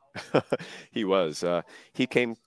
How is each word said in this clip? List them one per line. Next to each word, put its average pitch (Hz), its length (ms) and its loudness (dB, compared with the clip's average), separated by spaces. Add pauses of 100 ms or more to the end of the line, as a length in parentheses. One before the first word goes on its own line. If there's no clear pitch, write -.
(160)
<laughs> - 260 0 (480)
He 113 140 -4
was. 90 400 2
Uh, 87 180 0 (300)
he 127 140 0
came 120 280 0 (120)